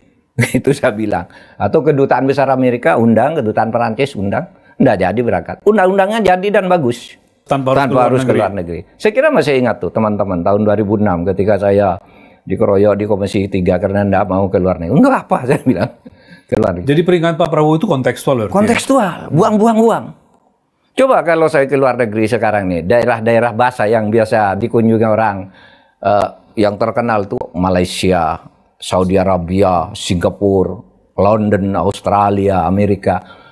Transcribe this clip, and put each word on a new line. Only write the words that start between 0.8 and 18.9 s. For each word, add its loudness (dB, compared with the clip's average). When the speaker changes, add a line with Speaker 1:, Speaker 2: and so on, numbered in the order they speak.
Speaker 1:
bilang. -4
Atau 0
kedutaan 2
besar 0
Amerika 0
undang, 2
kedutaan -2
Perancis -2
undang. -4
Nggak 4
jadi -2
berangkat. -4
Undang-undangnya 2
jadi 2
dan 0
bagus. -2
Speaker 2:
Tanpa 0
harus 2
Speaker 1:
Tanpa 2
Speaker 2:
ke 0
luar 4
Speaker 1:
harus 2
ke -2
Speaker 2:
negeri. 2
Speaker 1:
luar -2
negeri. -8
Saya 0
kira 2
masih 2
ingat 0
tuh -4
teman-teman -2
tahun 2
dua 2
ribu 0
enam 0
ketika 0
saya 2
dikeroyok 2
di -4
Komisi -2
tiga 0
karena -2
nggak 0
mau -2
ke 0
luar -2
negeri. 0
"Nggak 4
apa," -2
<laughs> -8
saya -2
bilang. 0
Ke -2
luar 0
negeri. -4
Speaker 2:
Jadi 2
peringatan 0
Pak 0
Prabowo 0
itu -2
kontekstual -2
berarti, -6
ya? 0
Speaker 1:
Kontekstual, 0